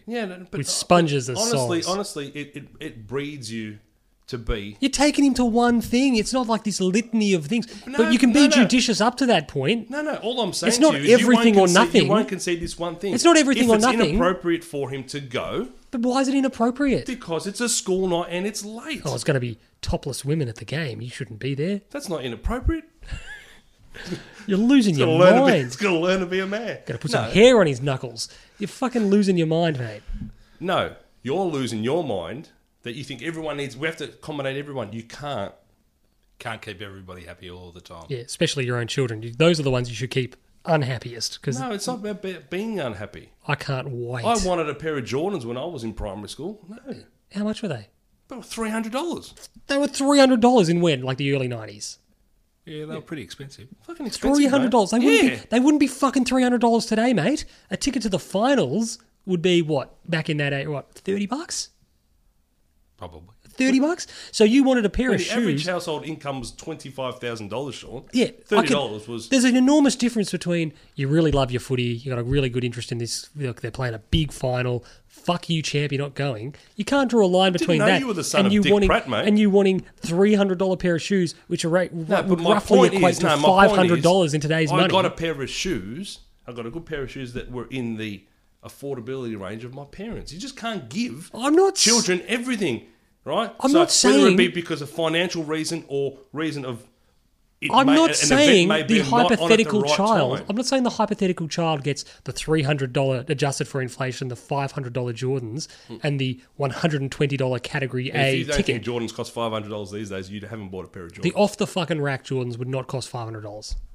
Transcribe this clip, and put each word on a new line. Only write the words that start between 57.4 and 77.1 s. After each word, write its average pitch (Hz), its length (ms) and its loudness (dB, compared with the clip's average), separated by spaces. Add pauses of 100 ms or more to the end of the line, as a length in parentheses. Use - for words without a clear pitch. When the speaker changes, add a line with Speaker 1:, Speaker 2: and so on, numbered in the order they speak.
Speaker 2:
A 185 60 -4
ticket 262 260 -2
to 226 60 -2
the 185 100 0
finals 220 800 0 (280)
would 180 160 -2
be 175 180 4
what? 151 340 -2 (160)
Back 160 200 -2
in 147 80 0
that 143 120 -2
day, 143 160 -4
what? 143 280 -8
Thirty 202 320 -4
bucks? 294 420 -8 (1300)
Speaker 3:
Probably. 82 320 -18 (200)
Speaker 2:
Thirty 262 320 2
bucks? 320 260 -2 (260)
So - 120 4
you 240 200 4
wanted 247 220 2
a 190 40 0
pair 254 200 -2
Speaker 1:
When 202 100 2
Speaker 2:
of 175 60 -4
Speaker 1:
the - 60 -6
average 208 280 0
Speaker 2:
shoes. 156 60 -6
Speaker 1:
household 165 400 -6
income 147 340 -8
was 113 120 -12
twenty-five 131 640 -10
thousand 113 300 -8
dollars, 123 260 -8
Sean, - 380 -16
Speaker 2:
Yeah, 233 140 2
I - 80 -10 (100)
Speaker 1:
thirty 196 240 2
dollars 107 360 -2
Speaker 2:
can, 117 100 -12
Speaker 1:
was 113 140 -10
Speaker 2:
there's 254 160 4
an 254 120 4
enormous 277 400 4
difference 226 340 -2
between 170 420 -4 (220)
you 139 140 -4
really 160 240 4
love 135 180 2
your 123 100 -2
footy, 123 220 -2
you 120 280 -4
got 123 80 -4
a 120 40 -4
really 131 260 0
good 120 160 -2
interest 120 260 -8
in 123 80 -4
this, 117 380 -8
look, 131 240 -8
they're 117 100 -8
playing 127 240 -6
a 110 40 -12
big 160 340 -2
final, 123 500 -2 (240)
fuck - 440 -6
you, 165 120 0
champ, 147 300 -4
you're 135 80 -4
not 139 140 -8
going. 135 400 -6 (220)
You 208 100 -6
can't 277 240 2